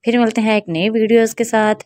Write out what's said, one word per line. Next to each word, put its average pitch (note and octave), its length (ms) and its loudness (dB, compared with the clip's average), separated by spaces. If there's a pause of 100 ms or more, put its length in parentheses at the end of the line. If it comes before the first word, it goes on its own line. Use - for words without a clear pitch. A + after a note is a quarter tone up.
फिर A#3 140 0
मिलते A3+ 220 0
हैं A3 160 0
एक G#3 140 -2
नई E3+ 200 -2
वीडियोज़ A3 440 2
के A#3 100 -4
साथ। G#3+ 420 -2